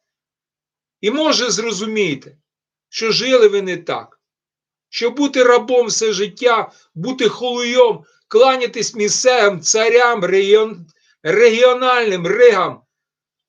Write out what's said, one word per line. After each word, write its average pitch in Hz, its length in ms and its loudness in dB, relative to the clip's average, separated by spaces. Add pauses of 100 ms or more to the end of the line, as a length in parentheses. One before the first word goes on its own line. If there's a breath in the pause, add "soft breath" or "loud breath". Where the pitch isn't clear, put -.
(1000)
і, 202 100 -2
може, 277 400 -2
зрозумієте, 208 840 -6 (520)
що 220 240 -6
жили 240 360 4
ви 202 140 0
не 185 140 -6
так. 139 440 -12 (680)
Що 233 220 -4
бути 269 320 -2
рабом 240 440 2
все 220 260 -4
життя, 214 600 -4 (220 soft breath)
бути 220 340 -4
холуйом, 240 760 -2 (240 soft breath)
кланятись 247 680 0
місцевим 208 640 0
царям, 226 640 2
регіон-, 196 640 0 (360)
регіональним 233 1040 2
ригам, 196 560 2 (680)